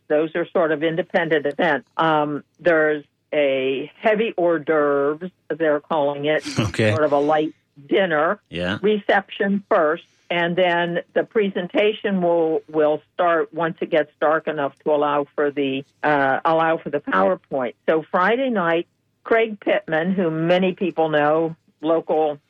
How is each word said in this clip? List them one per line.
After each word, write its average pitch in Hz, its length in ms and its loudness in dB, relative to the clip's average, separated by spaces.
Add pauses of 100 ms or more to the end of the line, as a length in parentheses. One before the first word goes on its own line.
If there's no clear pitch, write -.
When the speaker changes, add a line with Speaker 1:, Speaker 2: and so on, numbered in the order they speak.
Speaker 1:
Those 156 280 0
are 170 140 -4
sort 165 220 0
of 151 120 -4
independent 165 600 0
events. 143 500 -2
Um, 151 480 0 (160)
there's 156 460 2 (260)
a 135 580 0 (100)
heavy 220 360 0
hors 170 240 2
d'oeuvres, 147 720 0 (260)
they're 151 240 0
calling 143 460 -2
it, 151 180 0 (160)
Speaker 2:
Okay. 110 320 0
Speaker 1:
sort 151 140 0
of 147 60 2
a 143 80 2
light 156 340 0 (340)
dinner 170 520 0 (100)
Speaker 2:
Yeah. 87 320 -4
Speaker 1:
reception 202 880 0
first, 170 340 2 (260)
and 175 260 -2
then 170 460 0 (120)
the - 100 0
presentation 202 960 -2
will, 165 460 0
will 151 340 0 (120)
start 170 400 0
once 165 260 -4
it 170 120 -8
gets 151 280 0
dark 156 280 0
enough 151 260 -4 (100)
to 156 80 0
allow 147 440 0
for 147 160 0
the, 139 340 -4 (180)
uh, 139 400 2
allow 165 340 2
for - 120 -10
the 147 100 -2
PowerPoint. 180 760 -2 (120)
So 160 240 2
Friday 226 380 0
night, 175 380 0 (360)
Craig 226 360 0
Pittman, 170 540 -2
who 180 180 0
many 175 420 2
people 160 360 -2
know, 156 460 2 (240)
local 156 600 0 (100)